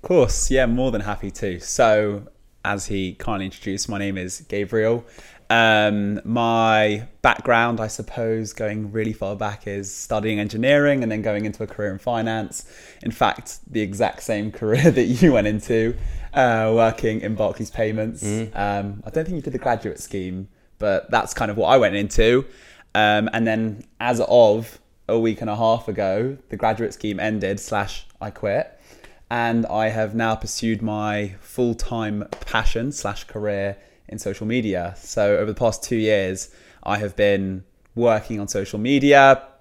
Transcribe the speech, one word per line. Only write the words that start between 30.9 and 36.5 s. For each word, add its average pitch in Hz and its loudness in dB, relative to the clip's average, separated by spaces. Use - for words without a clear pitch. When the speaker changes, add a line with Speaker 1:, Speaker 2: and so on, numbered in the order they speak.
Speaker 1:
full-time 113 -4
passion 117 2
slash - -8
career 101 -4
in 107 -12
social 101 -8
media. 98 -2
So 104 0
over 104 2
the 107 -6
past 113 0
two 123 -2
years, 101 0